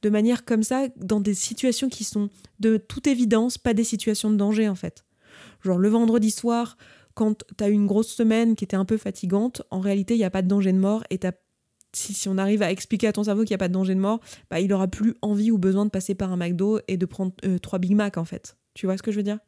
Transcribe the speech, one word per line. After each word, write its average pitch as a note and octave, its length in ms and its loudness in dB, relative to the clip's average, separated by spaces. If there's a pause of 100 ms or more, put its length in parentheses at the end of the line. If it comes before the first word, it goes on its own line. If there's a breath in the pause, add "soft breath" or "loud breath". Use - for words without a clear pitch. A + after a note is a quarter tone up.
de G#3+ 80 2
manière A3 340 2
comme A3 160 2
ça B3+ 260 0 (100)
dans G#3 220 -2
des G3+ 140 0
situations B3 560 -2
qui - 140 -10
sont G3+ 260 -4 (300 loud breath)
de A3 180 2
toute - 300 -4
évidence A#3+ 500 2
pas A#3 160 -2
des A3+ 100 2
situations G#3+ 460 -2
de G#3+ 80 2
danger G#3+ 320 0
en F#3+ 60 -4
fait. - 280 -12 (600 loud breath)
Genre F#3 160 0
le G3 100 4
vendredi A3+ 400 4
soir, A#3 480 -2 (380 soft breath)
quand G#3+ 280 0 (140)
t'as G3+ 120 0
eu G#3 40 4
une G3+ 140 2
grosse G#3 260 0
semaine A3+ 420 2
qui G#3 100 -6
était F#3+ 120 -2
un F#3+ 80 2
peu A3 120 0
fatigante, G3+ 720 -2
en F#3+ 80 -4
réalité, G3 340 0
il A#3 60 2
n'y G#3 60 2
a F3+ 40 0
pas F#3+ 140 -2
de F#3 40 2
danger F#3+ 260 4
de F#3+ 40 4
mort G3+ 320 2
et F#3+ 80 -4
t'as F#3 140 -2 (640)
si, - 180 -6
si - 140 -4
on F#3+ 100 0
arrive G3+ 240 2
à F3 100 2
expliquer G3+ 360 -2
à G#3 60 2
ton G#3 100 -2
cerveau G#3 200 0
qu'il G#3+ 80 -2
y G3+ 40 0
a - 20 -4
pas F#3 120 0
de F3+ 40 0
danger F#3+ 220 0
de F#3+ 40 2
mort, G#3+ 200 0 (300 loud breath)
bah, E3 100 -2
il F#3+ 140 2
aura F#3+ 140 2
plus G#3+ 340 0
envie G#3+ 280 0
ou A3+ 80 4
besoin F#3+ 280 2
de G#3+ 40 0
passer F#3+ 240 -4
par F#3 180 -4
un F3+ 60 -2
McDo F3+ 500 0
et F#3+ 100 -2
de F3+ 80 0
prendre, F#3 260 -4 (140)
euh, F#3 120 0
trois F#3 220 -4
Big F#3 140 2
Mac, G#3 240 0
en E3 80 -2
fait. - 320 -16 (160)
Tu - 120 -8
vois F#3+ 120 0
ce F#3 40 -10
que A3 100 -4
je G3+ 60 -2
veux G#3 60 -2
dire ? G#3 240 -4